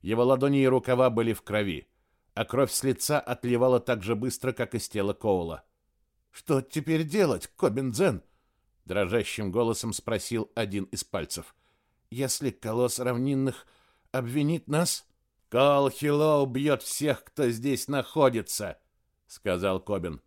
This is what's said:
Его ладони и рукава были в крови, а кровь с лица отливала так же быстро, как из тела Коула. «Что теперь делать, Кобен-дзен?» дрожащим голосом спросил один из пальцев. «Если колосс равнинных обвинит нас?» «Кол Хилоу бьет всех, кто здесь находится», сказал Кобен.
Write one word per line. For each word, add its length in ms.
Его 220
ладони 380
и 60
рукава 420
были 240
в 80
крови, 460
а 120
кровь 260
с 120
лица 360
отливала 600
так 240
же 120
быстро, 380
как 220
из 120
тела 260
Коула. 500
«Что 300
теперь 420
делать, 440
Кобен-дзен?» 680
дрожащим 640
голосом 420
спросил 640
один 300
из 180
пальцев. 520
«Если 400
колосс 500
равнинных 680
обвинит 540
нас?» 380
«Кол 400
Хилоу 560
бьет 360
всех, 440
кто 240
здесь 380
находится», 920
сказал 520
Кобен. 480